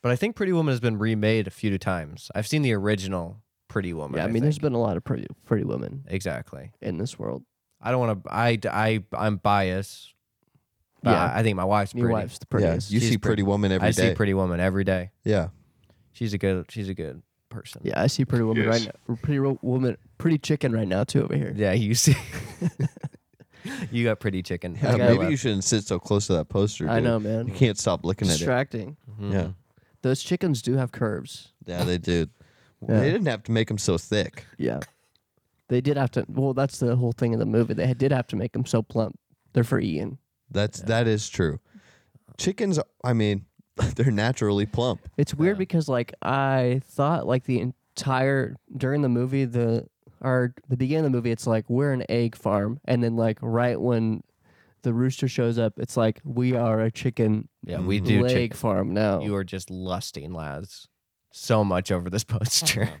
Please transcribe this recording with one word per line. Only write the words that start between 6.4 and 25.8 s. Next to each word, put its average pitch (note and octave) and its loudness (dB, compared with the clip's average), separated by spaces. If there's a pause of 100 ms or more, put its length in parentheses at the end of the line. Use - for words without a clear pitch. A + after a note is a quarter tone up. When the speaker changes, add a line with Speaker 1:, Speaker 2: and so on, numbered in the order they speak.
Speaker 2:
in F2 -6
this A#2 -6
world. A1+ -8 (380)
Speaker 1:
I A2+ -4
don't B2+ 2
wanna, A2 0
I, A#2 2 (120)
I, A2 2 (100)
I'm G#2 0
biased. G2 0 (880)
But - 2
Speaker 2:
Yeah. F2+ 4
Speaker 1:
I, G2 0
I - 2
think G#2+ 2
my F#2 -2
wife's G2+ 0
Speaker 2:
Your A#2+ 0
Speaker 1:
pretty. A#2 2
Speaker 2:
wife's - -8
the - -16
Speaker 3:
Yeah, - -20 (180)
Speaker 2:
prettiest. E2+ 0
Speaker 3:
you A2 4
Speaker 1:
She's A2+ 4
Speaker 3:
see A2+ 4
Speaker 1:
pretty. G#2+ 2
Speaker 3:
Pretty G2+ 2
Woman G2+ 2
every F#2+ 2
Speaker 1:
I A2 4
Speaker 3:
day. F#2 4
Speaker 1:
see F2+ 0
Pretty G2 2
Woman F2+ 0
every F#2+ 2
day. F#2 0 (140)
Speaker 3:
Yeah. G2 2 (640)
Speaker 1:
She's G#2+ -4
a - -4
good, F#2+ 0
she's G2+ -8
a F#2+ -6
good D#2 -10 (260)
person. - -16
Speaker 2:
Yeah, - -2
I G2 2
see C3+ 0
Pretty A#2+ 0
Woman A2 0
Speaker 4:
Yes. A2+ 2
Speaker 2:
right - -12 (140)
now. A#2 -2
Pretty C#3+ 0
Ro-, C3+ 0
Woman, B2+ 0 (220)
Pretty E3 2
Chicken D3 0
right A2 0
now F#2 2
too - 2
over - -2
here. C#3 -2
Speaker 1:
Yeah, G2+ 2
you A2+ 2
see. C3+ 6 (460)
<laughs> F3 -2 (1160)
You A#2 0
got A2+ 2
Pretty F#2+ -2
Chicken. F2 -8
Speaker 3:
Yeah, B2+ 2
Speaker 2:
I A#2 4
got B2 6
Speaker 3:
maybe - 6
Speaker 2:
it. E3 0
Speaker 3:
you C#3 0
shouldn't G#2+ 0
sit G#2+ 2